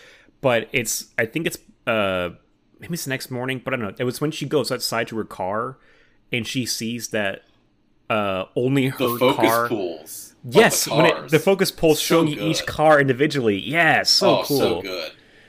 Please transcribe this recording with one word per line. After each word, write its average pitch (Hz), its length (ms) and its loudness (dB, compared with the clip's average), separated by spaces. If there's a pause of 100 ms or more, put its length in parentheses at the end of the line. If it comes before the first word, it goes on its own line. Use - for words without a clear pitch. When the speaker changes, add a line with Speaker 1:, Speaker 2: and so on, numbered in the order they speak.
(420)
Speaker 1:
but 117 300 0
it's, - 460 -4
I 117 80 0
think 160 200 -6
it's, 170 120 -6 (280)
uh, 95 440 0 (500)
maybe - 140 -10
it's 165 100 -8
the 139 60 -8
next 131 200 -8
morning, 127 340 -6
but 131 100 -4
I - 20 -2
don't 113 140 -6
know. 98 80 -14
It 131 60 -4
was 123 160 -4
when 151 100 -2
she 156 160 -6
goes 135 260 0
outside 120 360 -4
to 113 100 -10
her 101 60 -4
car 107 540 -8 (540)
and 120 140 -4
she 131 200 -4
sees 117 420 -6
that, 104 340 -4 (680)
uh, 98 360 0 (100)
only 131 320 2
her 135 100 -6
Speaker 2:
The 120 200 -2
focus 127 300 2
Speaker 1:
car. 117 200 2
Speaker 2:
pools 90 680 -8 (120)
of 120 80 -8
Speaker 1:
Yes, 202 320 6
Speaker 2:
the 131 80 -4
Speaker 1:
when 160 120 4
it, 160 80 4
Speaker 2:
cars. 160 160 -10
Speaker 1:
the 151 80 4
focus 190 320 2
pulls 156 300 2
Speaker 2:
So - 40 -4
Speaker 1:
showing 165 240 4
you 151 120 -6
each 156 200 -2
Speaker 2:
good. - 80 -8
Speaker 1:
car 151 320 6
individually. 135 600 2
Yeah, 143 420 2
so - 380 4
Speaker 2:
Oh, - 40 -2
Speaker 1:
cool. 143 140 2
Speaker 2:
so 92 240 0
good. 90 300 -8 (360)